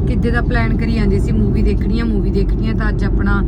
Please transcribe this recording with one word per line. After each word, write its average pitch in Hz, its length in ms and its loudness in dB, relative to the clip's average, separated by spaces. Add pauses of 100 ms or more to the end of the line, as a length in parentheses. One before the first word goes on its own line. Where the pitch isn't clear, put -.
(120)
ਇੱਦੇ 233 200 0
ਦਾ 233 100 0
ਪਲਾਨ 226 360 0
ਕਰੀ 220 140 -2
ਜਾਂਦੇ 208 280 2
ਸੀ, - 120 0
ਮੂਵੀ 214 300 2
ਦੇਖਣੀ 202 380 0
ਆ, 226 60 -2
ਮੂਵੀ 196 260 0
ਦੇਖਣੀ - 380 0
ਆ, 175 40 -2
ਤਾਂ 214 160 0
ਅੱਜ - 160 -2
ਆਪਣਾ 196 420 0